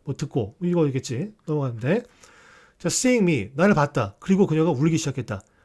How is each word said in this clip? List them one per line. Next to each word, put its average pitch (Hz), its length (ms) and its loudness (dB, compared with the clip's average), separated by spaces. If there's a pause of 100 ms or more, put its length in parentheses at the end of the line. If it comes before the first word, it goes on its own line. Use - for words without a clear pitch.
뭐, 139 120 -6
듣고, 131 460 -6
이거겠지. 160 720 -2 (120)
넘어가면 135 340 -4
돼. 165 220 0 (760)
자, - 80 -8
seeing 220 440 2
me. 110 240 -2
나를 185 200 4
봤다. 139 460 0
그리고 190 260 2
그녀가 160 240 2
울기 156 280 0
시작했다. 117 440 -6 (220)